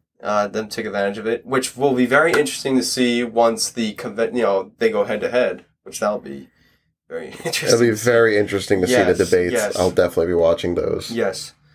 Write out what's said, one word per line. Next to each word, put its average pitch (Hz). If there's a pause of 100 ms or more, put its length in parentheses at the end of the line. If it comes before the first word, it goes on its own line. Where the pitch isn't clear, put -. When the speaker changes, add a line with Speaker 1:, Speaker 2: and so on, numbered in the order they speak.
(220)
Speaker 1:
uh, 104
them 107
take 110
advantage 101
of 107
it, 117
which 131
will 139
be 127
very 151
interesting 139
to 120
see 123
once 113
the 110
conven-, 110
you 120
know, 98
they 113
go 107
head 107
to -
head, 110 (180)
which -
that'll 104
be 69 (600)
very 82
<laughs> -
interesting. 151
Speaker 2:
It'll 117
be 120
very 113
interesting 98
to 90
see 123
the 120
Speaker 1:
Yes, -
Speaker 2:
debates. 90
Speaker 1:
yes. -
Speaker 2:
I'll 90
definitely 87
be 90
watching 85
those. -
Speaker 1:
Yes. 110 (220)